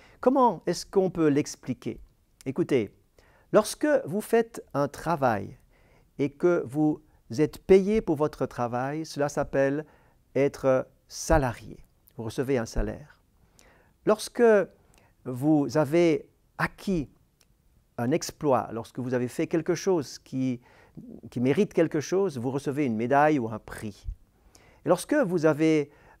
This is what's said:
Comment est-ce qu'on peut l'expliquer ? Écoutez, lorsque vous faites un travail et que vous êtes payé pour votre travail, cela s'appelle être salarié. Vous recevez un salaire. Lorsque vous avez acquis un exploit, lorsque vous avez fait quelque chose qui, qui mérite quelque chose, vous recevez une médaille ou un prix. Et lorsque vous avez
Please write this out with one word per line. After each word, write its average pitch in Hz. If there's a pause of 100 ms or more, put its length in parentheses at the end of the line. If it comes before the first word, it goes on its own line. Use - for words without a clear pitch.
(200)
Comment 247
est-ce 175
qu'on 190
peut 160
l'expliquer ? 135 (460)
Écoutez, 135 (580)
lorsque 214 (160)
vous 180
faites 226 (100)
un 143
travail 127 (600)
et 139
que 175
vous 151 (360)
êtes 147
payé 196
pour 165
votre 151
travail, 131
cela 147
s'appelle 139 (500)
être 135 (220)
salarié. 123 (320)
Vous 117
recevez 127
un 113
salaire. 107 (880)
Lorsque - (840)
vous 139
avez 156 (300)
acquis 160 (920)
un 120
exploit, 143
lorsque 113
vous 127
avez 123
fait 160
quelque 165
chose 165
qui, 131 (680)
qui 123
mérite 143
quelque 160
chose, 175
vous 120
recevez 143
une 113
médaille 139
ou 110
un 110
prix. - (800)
Et 139
lorsque 175
vous 180
avez 156 (300)